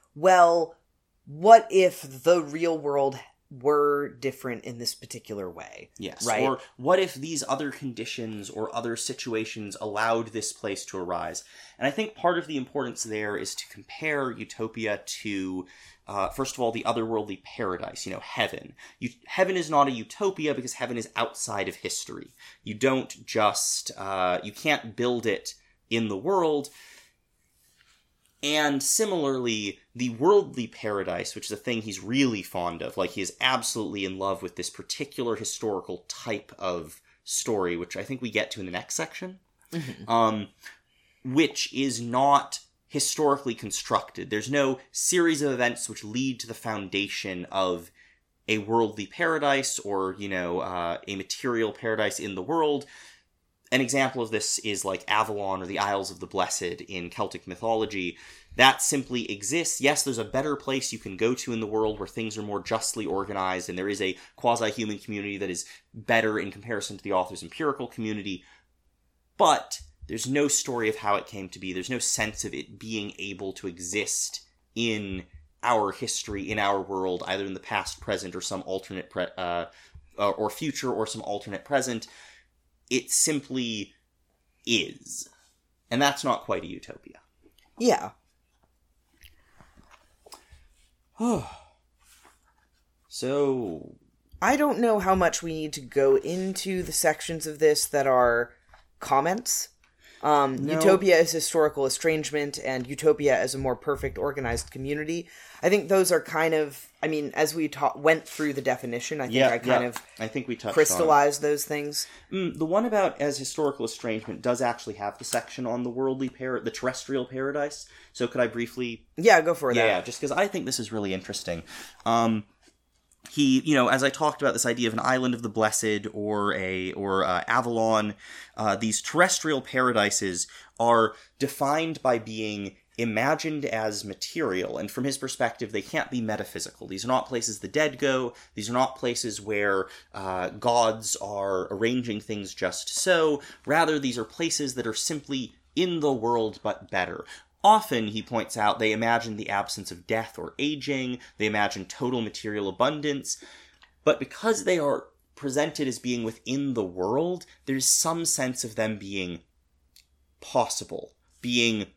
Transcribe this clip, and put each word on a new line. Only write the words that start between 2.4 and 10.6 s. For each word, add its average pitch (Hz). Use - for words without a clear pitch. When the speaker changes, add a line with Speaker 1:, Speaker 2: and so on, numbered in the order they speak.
Speaker 1:
real 160
world 139
were 143
different 127
in 120
this 117
particular 101
way?" -
Speaker 2:
Yes. -
Speaker 1:
Right? 110
Speaker 2:
Or 131
what 170
if 180
these 151
other 139
conditions 110
or 107
other 117
situations 110
allowed 110
this 107
place 98